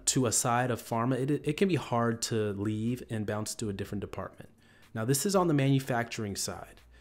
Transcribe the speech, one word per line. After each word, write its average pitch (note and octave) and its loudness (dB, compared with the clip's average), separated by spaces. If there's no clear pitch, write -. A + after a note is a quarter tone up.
to C3 2
a A2 2
side B2 2
of A2 -2
pharma, A#2+ 0
it, C#3 0
it D3+ -2
can G3+ 4
be F3+ 2
hard A#2 0
to G#2+ -2
leave G#2+ -2
and A2 -2
bounce G#2+ -4
to A2 -4
a G2+ -4
different G2 -6
department. - -10
Now, A2 -2
this C#3 2
is G3 2
on F3+ 6
the D#3+ 4
manufacturing C3+ 2
side. - -8